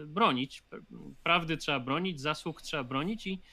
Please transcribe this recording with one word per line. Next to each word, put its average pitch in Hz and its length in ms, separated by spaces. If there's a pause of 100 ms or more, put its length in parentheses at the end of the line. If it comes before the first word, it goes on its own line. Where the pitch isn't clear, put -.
y, 151 40
bronić, 151 560
p-, - 180 (420)
prawdy 165 340
trzeba 143 240
bronić, 151 400
zasług 143 420
trzeba 143 220
bronić 147 420
i 190 160 (100)